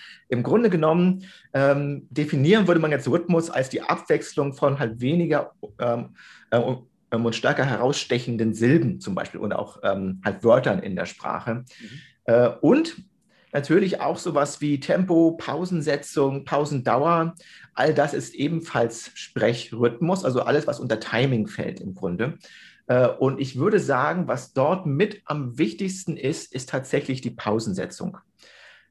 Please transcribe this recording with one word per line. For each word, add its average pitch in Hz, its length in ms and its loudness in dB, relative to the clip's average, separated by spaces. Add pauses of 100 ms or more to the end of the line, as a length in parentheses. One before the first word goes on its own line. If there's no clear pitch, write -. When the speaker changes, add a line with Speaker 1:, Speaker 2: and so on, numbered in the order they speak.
(300)
Speaker 1:
Im 123 140 -2
Grunde 202 260 2
genommen, 175 560 2 (280)
ähm, 143 560 0
definieren 156 580 2
würde 165 120 4
man 156 120 2
jetzt 135 180 -2
Rhythmus 165 400 2
als 131 180 -2
die - 140 -6
Abwechslung 147 720 -2
von 139 260 0
halt 120 220 -4
weniger, 156 500 0 (280)
ähm, 120 360 -4 (340)
äh, 117 80 2
und, 123 300 -2 (240)
ähm, 117 140 0
und 113 100 0
stärker 135 300 0
herausstechenden 120 880 0
Silben 120 480 2
zum 98 120 -6
Beispiel - 280 -6
und 104 100 -4
auch, - 320 -6
ähm, 95 400 -2
halt 101 220 -4
Wörtern 117 340 4
in 98 160 -6
der 92 100 -4
Sprache. - 600 -8 (160)
Speaker 2:
Mhm. - 180 -18 (340)
Speaker 1:
Äh, 123 140 6 (140)
und 277 340 4 (560)
natürlich 185 500 2
auch 160 160 -2
sowas 147 440 -2
wie 147 180 0
Tempo, 165 540 4
Pausensetzung, 147 1120 -2
Pausendauer. 151 920 2 (400)
All 147 180 4
das 147 220 2
ist - 180 -6
ebenfalls 139 800 -2
Sprechrhythmus, 120 1120 -2
also 127 160 0
alles, 147 240 0
was 143 140 -4
unter 113 200 -2
Timing 117 480 0
fällt - 320 -8
im 95 140 -10
Grunde. 95 460 -4 (480)
Äh, 127 200 4
und 135 320 0
ich 131 200 -6
würde 196 200 2
sagen, 139 480 0
was 123 260 -6
dort 160 340 0
mit 180 380 -2
am 127 340 -6
wichtigsten 190 580 -4
ist, - 360 -6
ist 131 160 -10
tatsächlich 131 520 -4
die 120 100 -8
Pausensetzung. 104 840 -6 (720)